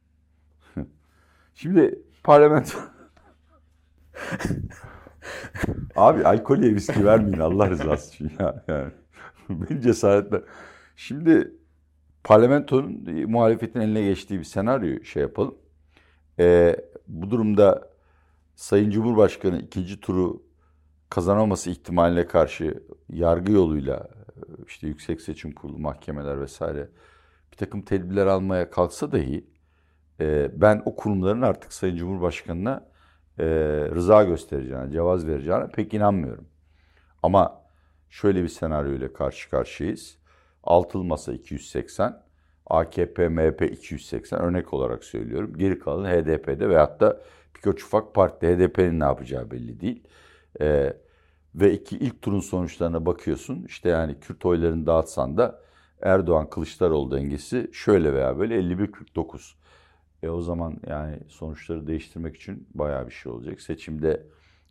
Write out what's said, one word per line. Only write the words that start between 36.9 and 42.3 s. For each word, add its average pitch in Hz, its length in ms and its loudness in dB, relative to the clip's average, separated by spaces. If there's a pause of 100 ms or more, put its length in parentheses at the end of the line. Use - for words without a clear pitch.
Ama 90 380 2 (480)
şöyle 95 340 0
bir 85 40 -2
senaryo 76 460 -4
ile 65 200 -8
karşı - 360 -8
karşıyayız. - 680 -6 (460)
Altılı 90 400 2
Masa 76 300 -6
iki - 200 -14
yüz - 160 -12
seksen, - 520 -6 (460)